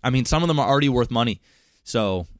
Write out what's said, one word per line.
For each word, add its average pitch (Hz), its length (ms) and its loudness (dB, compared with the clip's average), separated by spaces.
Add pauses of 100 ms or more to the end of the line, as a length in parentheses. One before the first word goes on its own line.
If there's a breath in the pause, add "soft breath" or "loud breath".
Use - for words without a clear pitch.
I 123 60 0
mean, 127 160 0
some 156 180 2
of 175 60 0
them 151 100 2
are 131 80 0
already 139 220 2
worth 123 200 0
money. 117 300 -2 (440)
So 95 440 -2 (120)